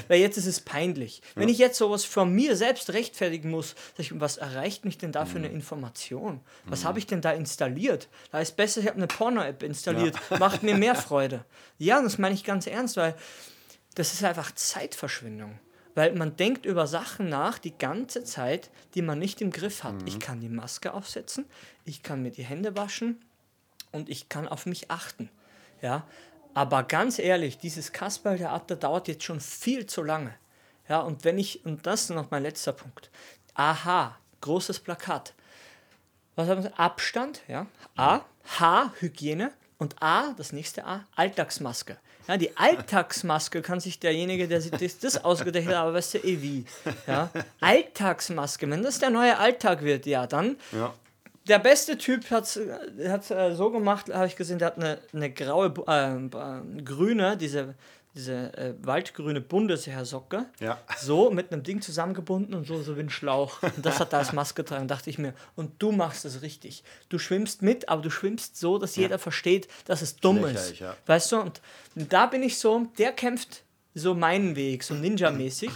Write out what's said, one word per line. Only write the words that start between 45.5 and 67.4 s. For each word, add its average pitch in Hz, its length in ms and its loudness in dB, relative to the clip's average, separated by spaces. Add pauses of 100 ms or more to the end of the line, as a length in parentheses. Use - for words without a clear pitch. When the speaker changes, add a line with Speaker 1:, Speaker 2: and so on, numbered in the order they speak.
Speaker 1:
hat, 185 80 2
aber 165 180 2
weißt 175 220 0
du - 40 0
eh 180 220 0
wie. 139 240 -4 (400)
Ja? 143 240 0 (320)
Alltagsmaske, 175 1080 2
wenn 156 140 0
das 269 160 -2
der 262 120 4
neue 233 260 6
Alltag 202 460 4
wird, 143 240 2
ja, 127 200 2
dann 190 300 0 (140)
Speaker 2:
Ja. 113 220 -2 (540)
Speaker 1:
der 202 120 10
beste 277 380 6
Typ 254 340 -2
hat's, 220 280 0 (480)
hat's, 196 240 -2
äh, 185 220 2
so 190 180 2
gemacht, 202 420 0
hab 185 120 2
ich 185 100 -2
gesehen, 175 240 -4
der 170 100 2
hat - 80 -6
eine, 160 200 -2 (160)
eine 147 180 -2
graue, 151 380 2
Bu-, 151 180 -8
äh, 139 280 2
äh, 131 680 -8
grüne, 190 540 2
diese, 139 380 -4 (400)
diese, 127 420 -6
äh, 127 240 -6
waldgrüne 147 600 -2
Bundesheersocke, 147 1040 -2 (140)
Speaker 2:
Ja. 113 200 -4 (200)
Speaker 1:
so 156 300 6
mit 185 240 -2
einem 147 80 -4
Ding 196 200 -4
zusammengebunden 190 720 -2
und 160 100 -4
so, 160 160 -4
so 147 160 -6
wie 151 40 -4
ein 147 100 -6
Schlauch. 139 500 0
Und 151 240 -2
das 143 140 2
hat - 140 0
er 147 60 4
als 135 140 0
Maske 147 300 -2
getragen, 135 240 -6
dachte 135 240 -6
ich 135 80 -8
mir. 139 160 -4 (200)
Und 156 180 -8 (100)
du 214 80 2
machst 175 340 0
es 131 160 -10
richtig. - 420 -14 (260)
Du 175 100 -2
schwimmst 202 420 -2